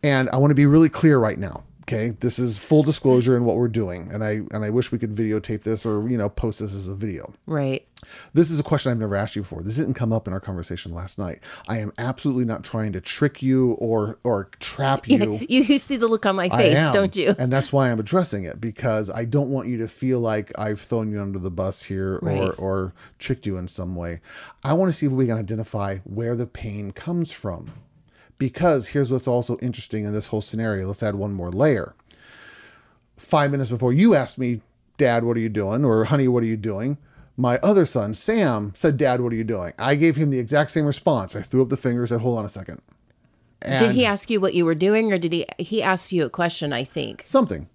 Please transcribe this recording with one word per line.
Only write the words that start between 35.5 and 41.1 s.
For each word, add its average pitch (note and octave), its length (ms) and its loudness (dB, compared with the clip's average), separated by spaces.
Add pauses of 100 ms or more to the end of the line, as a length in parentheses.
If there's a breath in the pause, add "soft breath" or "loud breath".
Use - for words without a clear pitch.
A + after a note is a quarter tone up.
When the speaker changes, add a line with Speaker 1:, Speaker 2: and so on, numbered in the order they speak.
Speaker 1:
or, A2 200 4
"Honey, C#3 240 2
what A#2+ 140 2
are A#2 40 0
you A2+ 100 0
doing?" A2 420 -4 (400 soft breath)
my B2 240 2
other G3 240 6
son, G#2+ 280 -2
Sam, B2 600 0
said, D3+ 240 2
"Dad, B2+ 220 2
what A#2+ 120 -2
are A#2 40 -2
you A2 80 -2
doing?" G2 340 -4
I C3 160 2
gave D3 220 4
him D3 140 2
the C3+ 80 0
exact C#3+ 320 0
same D#3 160 0
response. C3+ 480 0